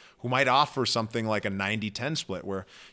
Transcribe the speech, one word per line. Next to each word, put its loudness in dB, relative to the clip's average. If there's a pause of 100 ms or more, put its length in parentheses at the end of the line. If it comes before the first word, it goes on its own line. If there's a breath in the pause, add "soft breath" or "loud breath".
(200 loud breath)
who -6
might 4
offer 4
something -2
like 0
a -2
ninety -2
ten -6
split -6
where, -6 (280 loud breath)